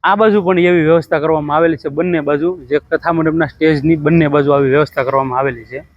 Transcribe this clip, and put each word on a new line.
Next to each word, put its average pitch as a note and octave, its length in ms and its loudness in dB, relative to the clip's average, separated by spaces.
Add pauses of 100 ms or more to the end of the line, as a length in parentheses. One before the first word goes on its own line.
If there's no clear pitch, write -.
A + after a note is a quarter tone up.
આ F#3 140 2
બાજુ G#3 260 2
પણ F3+ 160 0
એવી F3 240 2
વ્યવસ્થા D#3+ 380 2
કરવામાં D3+ 360 -2
આવેલી E3 200 2
છે, D3+ 120 -10
બંને E3 320 -2
બાજુ D3 480 -4
જે C#3+ 100 -2
કથા D#3+ 340 -4
મંડપના D#3+ 340 0
સ્ટેજની D#3 500 0
બંને D#3 320 2
બાજુ C#3+ 240 2
આવી C#3 180 2
વ્યવસ્થા C#3+ 340 0
કરવામાં C3 340 -2
આવેલી B2+ 260 -4
છે. B2+ 320 -16